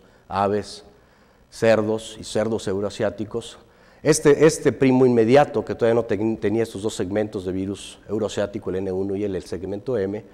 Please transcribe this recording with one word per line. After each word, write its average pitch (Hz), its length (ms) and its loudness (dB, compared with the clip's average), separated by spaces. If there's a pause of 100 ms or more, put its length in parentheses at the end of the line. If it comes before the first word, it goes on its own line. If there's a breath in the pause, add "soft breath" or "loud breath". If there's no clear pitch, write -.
(280 soft breath)
aves, 101 580 -2 (640 soft breath)
cerdos 110 720 0
y - 60 -14
cerdos 110 420 -2
euroasiáticos. 101 920 -4 (460 soft breath)
Este, 147 420 6
este 151 280 2
primo 131 320 4
inmediato, 120 580 4
que 107 100 -6
todavía 117 220 2
no 117 80 2
ten-, 110 340 -2
tenía 110 260 0
estos 107 180 -8
dos 107 140 -4
segmentos 104 500 -4
de 92 80 -4
virus 95 460 -8 (100)
euroasiático, 104 640 -4
el 90 60 -4
N 95 140 -4
uno 98 240 -4
y 101 80 -4
el, 101 120 -4
el 85 80 -8
segmento 101 540 -6
M, 101 360 -4